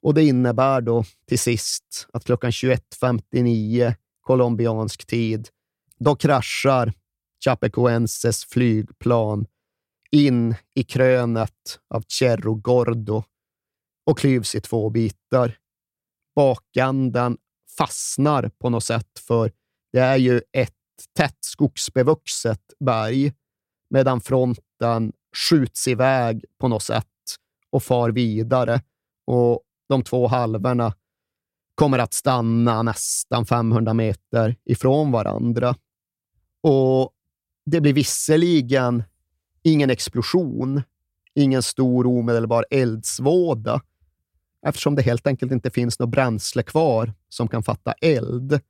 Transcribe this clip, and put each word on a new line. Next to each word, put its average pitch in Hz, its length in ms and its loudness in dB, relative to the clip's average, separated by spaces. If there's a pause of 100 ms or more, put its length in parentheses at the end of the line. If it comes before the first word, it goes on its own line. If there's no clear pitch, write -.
Och 151 120 2
det 156 100 4
innebär 127 580 2
då 117 220 0 (240)
till 120 120 -2
sist - 720 -6
att - 120 -10
klockan 123 260 -2
tjugoett - 480 -2
femtionio 120 920 0 (280)
colombiansk 117 840 0
tid, 113 440 -4 (500)
då 139 160 2
kraschar 131 800 0 (520)
Chapecoenses 117 1000 0
flygplan 110 1000 0 (680)
in 123 440 2 (180)
i 131 100 -2
krönet 123 960 0 (100)
av 107 180 -6
Cerro 110 480 0
Gordo 113 680 0 (840)
och 151 140 2
klyvs 127 360 0
i 107 60 -4
två 110 280 -4
bitar. 117 680 -2 (760)
Bakänden 127 1000 0 (400)
fastnar 139 720 -2
på - 200 -6
något 117 140 -2
sätt, - 360 -6
för 113 320 0 (420)
det 127 60 2
är 127 180 4
ju 127 240 4 (100)
ett 127 220 -2 (400)
tätt 147 280 -2
skogsbevuxet - 1400 -2
berg, 127 540 -2 (560)
medan 131 320 2
fronten 117 920 -2 (360)
skjuts 139 380 0
iväg 123 580 0 (140)
på 131 80 -2
något 110 160 -2
sätt 113 220 -4 (640)
och 135 140 0
far 120 260 0
vidare. 117 720 0 (460)
Och 120 340 2 (280)
de 131 140 0
två 123 240 0
halvorna 117 680 0 (840)
kommer 135 240 4
att 120 140 -2
stanna 117 720 0
nästan - 600 -4
femhundra 113 480 0
meter 113 640 -2 (100)
ifrån 135 460 0
varandra. 120 640 -2 (880)
Och 131 480 4 (540)
det 156 160 0
blir 147 120 4
visserligen 135 1120 2 (600)
ingen 147 260 4
explosion, 131 920 -2 (540)
ingen 131 280 4
stor 127 440 0
omedelbar 117 640 0
eldsvåda, 123 1120 0 (840)
eftersom 147 300 -2
det 139 60 2
helt 120 260 0
enkelt 127 240 -2
inte 127 200 -2
finns 120 280 -2
något 120 100 -2
bränsle 117 540 -2
kvar 117 500 0 (160)
som - 180 -4
kan 113 160 -4
fatta - 300 -4
eld. 135 680 0 (100)